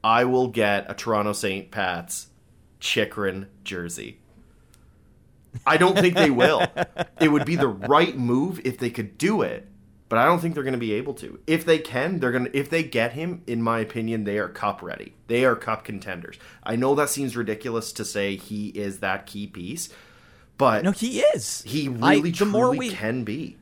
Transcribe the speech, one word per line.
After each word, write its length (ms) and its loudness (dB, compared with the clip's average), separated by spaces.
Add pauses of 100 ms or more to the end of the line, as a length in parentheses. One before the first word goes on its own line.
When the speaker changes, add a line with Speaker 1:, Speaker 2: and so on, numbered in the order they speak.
Speaker 1:
I 200 6
will 240 2
get 420 0
a 40 -8
Toronto 400 0
Saint 380 -4
Pat's 560 -6 (520)
Chychrun 680 -4 (160)
jersey. 560 -10 (1500)
I 100 4
don't 200 6
think 180 4
they 160 6
will. 400 4
Speaker 2:
<laughs> 40 -18 (460)
Speaker 1:
It 100 6
would 140 2
be 100 0
the 140 2
right 480 2
move 480 0
if 140 -2
they 100 -2
could 280 -8
do 260 2
it, 220 -6 (440)
but 100 2
I 60 6
don't 140 4
think 160 -2
they're 80 -4
gonna 140 -2
be 160 -2
able 220 -4
to. 320 -16
If 160 2
they 160 4
can, 400 -2
they're 140 0
gonna, 200 0
if 160 0
they 140 0
get 300 -2
him, 340 -8
in 140 -4
my 180 0
opinion, 460 -4
they 140 -2
are 100 -4
cup 320 -4
ready. 320 -12 (140)
They 180 2
are 100 4
cup 300 -6
contenders. 520 -10 (260)
I 120 -4
know 200 2
that 140 2
seems 280 -4
ridiculous 560 -4
to 100 -8
say 320 -2
he 340 -8
is 300 -8
that 260 -2
key 220 -12
piece, 400 -10 (680)
but 260 4
Speaker 2:
No, 80 2
he 300 -2
is. 440 2
Speaker 1:
he 220 -4 (140)
Speaker 2:
I, 140 6
Speaker 1:
really, 160 2
Speaker 2:
the 140 2
more 280 4
Speaker 1:
truly 160 -2
Speaker 2:
we 0 -
Speaker 1:
can 340 -4
be. 380 -8